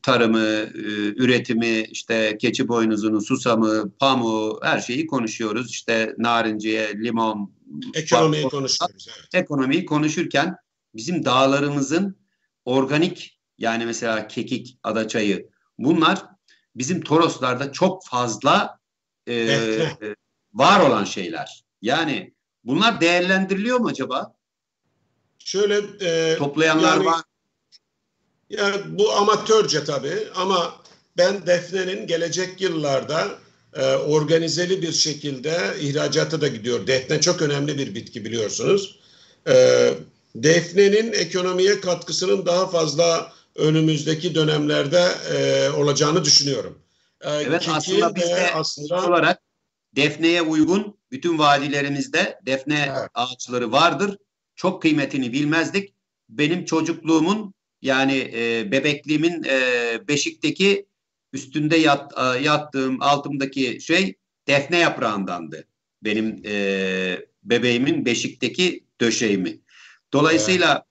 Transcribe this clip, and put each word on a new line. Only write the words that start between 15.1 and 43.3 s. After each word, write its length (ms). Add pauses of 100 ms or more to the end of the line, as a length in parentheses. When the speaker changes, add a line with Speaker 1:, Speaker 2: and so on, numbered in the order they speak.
Speaker 1:
bunlar 460 (500)
bizim 260
Toroslarda 680
çok 340
fazla, 720 (480)
e, 80
Speaker 2:
Defne. 720
Speaker 1:
e, 80 (380)
var 260
olan 240
şeyler. 600 (180)
Yani 520 (300)
bunlar 380
değerlendiriliyor 760
mu 80
acaba? 460 (1080)
Speaker 2:
Şöyle, 420 (200)
e, 360
Speaker 1:
Toplayanlar 600
Speaker 2:
yani 80
Speaker 1:
var. 160 (1300)
Speaker 2:
ya 240 (160)
bu 220
amatörce 720
tabii 520
ama 400 (420)
ben 300
defnenin 600
gelecek 540
yıllarda, 680 (460)
e, 220
organizeli 840
bir 100
şekilde 880
ihracata 600
da 60
gidiyor. 400
Defne 340
çok 200
önemli 360
bir 180
bitki, 300
biliyorsunuz. 760 (480)
E, 420 (460)
defnenin 800
ekonomiye 680
katkısının 640
daha 220
fazla 640 (220)